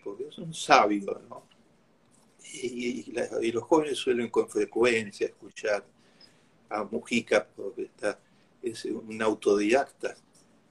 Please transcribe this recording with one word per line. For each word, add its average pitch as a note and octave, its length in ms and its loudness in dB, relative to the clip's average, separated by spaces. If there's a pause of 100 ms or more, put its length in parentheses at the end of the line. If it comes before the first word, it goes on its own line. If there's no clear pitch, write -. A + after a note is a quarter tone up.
porque G#2+ 240 -10
es - 100 -18
un E3 160 -10
sabio, G#2 760 4
¿no? - 240 -18 (1040)
Y, B2 440 -4 (100)
y - 20 -12
la, A2+ 160 -2 (140)
y A2+ 100 2
los A#2 120 -2
jóvenes D3+ 340 2
suelen A#2+ 320 0
con A2 180 2
frecuencia A2 800 0
escuchar G2+ 560 -4 (840)
a G#2+ 140 -4
Mujica, A2+ 720 0
porque G2+ 280 -8
está, - 360 -6 (420)
es A#2 240 -8
un A2 360 -6
autodidacta, G#2+ 920 2 (560)